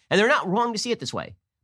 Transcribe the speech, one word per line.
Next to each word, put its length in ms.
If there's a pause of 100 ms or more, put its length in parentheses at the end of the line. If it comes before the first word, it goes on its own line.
And 80
they're 120
not 180
wrong 240
to 80
see 120
it 100
this 120
way. 220 (280)